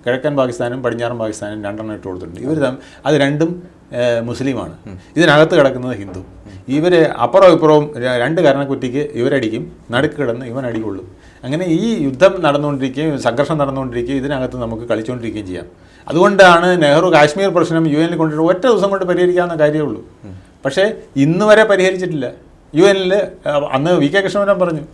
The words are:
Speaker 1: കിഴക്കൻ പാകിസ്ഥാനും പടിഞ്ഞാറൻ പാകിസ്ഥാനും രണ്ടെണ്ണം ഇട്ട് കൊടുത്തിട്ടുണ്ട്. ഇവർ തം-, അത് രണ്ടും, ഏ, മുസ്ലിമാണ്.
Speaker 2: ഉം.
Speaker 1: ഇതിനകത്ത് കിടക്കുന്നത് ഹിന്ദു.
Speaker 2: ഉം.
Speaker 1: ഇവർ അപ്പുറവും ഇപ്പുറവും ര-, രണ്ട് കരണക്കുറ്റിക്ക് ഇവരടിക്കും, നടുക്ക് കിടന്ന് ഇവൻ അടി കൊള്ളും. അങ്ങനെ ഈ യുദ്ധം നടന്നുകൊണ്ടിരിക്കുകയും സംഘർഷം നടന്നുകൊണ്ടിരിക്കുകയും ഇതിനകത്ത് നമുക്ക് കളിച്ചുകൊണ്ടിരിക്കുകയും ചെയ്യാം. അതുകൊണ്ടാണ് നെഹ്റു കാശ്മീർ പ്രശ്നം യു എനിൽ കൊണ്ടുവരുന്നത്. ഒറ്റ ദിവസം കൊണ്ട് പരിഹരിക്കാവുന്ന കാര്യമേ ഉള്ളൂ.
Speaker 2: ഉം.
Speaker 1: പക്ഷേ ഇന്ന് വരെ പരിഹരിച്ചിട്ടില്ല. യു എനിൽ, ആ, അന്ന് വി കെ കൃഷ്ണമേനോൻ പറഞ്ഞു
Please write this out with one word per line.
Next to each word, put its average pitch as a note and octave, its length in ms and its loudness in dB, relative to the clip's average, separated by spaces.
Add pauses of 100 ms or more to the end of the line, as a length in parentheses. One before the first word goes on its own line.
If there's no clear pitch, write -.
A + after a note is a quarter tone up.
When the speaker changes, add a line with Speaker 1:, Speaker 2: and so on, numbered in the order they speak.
Speaker 1:
കിഴക്കൻ C3 300 -2
പാകിസ്ഥാനും B2+ 460 -2
പടിഞ്ഞാറൻ A#2 360 -4
പാകിസ്ഥാനും G#2+ 460 -8
രണ്ടെണ്ണം G#2+ 300 -8
ഇട്ട് F#2 120 -14
കൊടുത്തിട്ടുണ്ട്. F2+ 340 -12
ഇവർ D3 180 -4
തം-, C3+ 200 -2 (280)
അത് D3+ 80 2
രണ്ടും, D3+ 480 0 (300)
ഏ, B2 280 0
മുസ്ലിമാണ്. A#2+ 540 -6 (120)
Speaker 2:
ഉം. F#2+ 120 -16 (180)
Speaker 1:
ഇതിനകത്ത് D#3+ 420 4
കിടക്കുന്നത് B2+ 380 0
ഹിന്ദു. G2 220 -12
Speaker 2:
ഉം. - 260 -20 (240)
Speaker 1:
ഇവർ D#3 260 2 (100)
അപ്പുറവും F3+ 480 6
ഇപ്പുറവും D3+ 440 4
ര-, B2 220 -2
രണ്ട് D3+ 220 0
കരണക്കുറ്റിക്ക് C3+ 720 0
ഇവരടിക്കും, B2 600 -2 (180)
നടുക്ക് C3+ 240 -4
കിടന്ന് B2+ 320 -6
ഇവൻ B2+ 200 -8
അടി A2+ 140 -6
കൊള്ളും. F#2+ 280 -10 (360)
അങ്ങനെ D#3 200 -6
ഈ F#3 400 -2
യുദ്ധം F3 380 2
നടന്നുകൊണ്ടിരിക്കുകയും C#3+ 760 -2
സംഘർഷം C#3+ 400 -2
നടന്നുകൊണ്ടിരിക്കുകയും C3+ 600 -4
ഇതിനകത്ത് B2+ 380 -6
നമുക്ക് A2+ 260 -8
കളിച്ചുകൊണ്ടിരിക്കുകയും A2+ 640 -6
ചെയ്യാം. E2+ 200 -10 (420)
അതുകൊണ്ടാണ് F3+ 760 4
നെഹ്റു D3+ 260 4
കാശ്മീർ D#3+ 400 4
പ്രശ്നം E3 400 0
യു D3 100 0
എനിൽ E3+ 180 0
കൊണ്ടുവരുന്നത്. D#3+ 400 0
ഒറ്റ F3+ 100 -2
ദിവസം G3+ 240 2
കൊണ്ട് F#3+ 140 -2
പരിഹരിക്കാവുന്ന F3+ 500 0
കാര്യമേ D3+ 300 0
ഉള്ളൂ. G#2+ 220 -8 (180)
Speaker 2:
ഉം. F#2+ 100 -16 (300)
Speaker 1:
പക്ഷേ G#3 300 0 (220)
ഇന്ന് E3 280 2
വരെ G#3+ 200 6
പരിഹരിച്ചിട്ടില്ല. F#3 680 0 (440)
യു E3 100 4
എനിൽ, F#3+ 300 2 (320)
ആ, D3 260 -2
അന്ന് C#3+ 180 0
വി D#3 160 2
കെ F#3 140 0
കൃഷ്ണമേനോൻ G3 380 0
പറഞ്ഞു E3+ 220 -2 (140)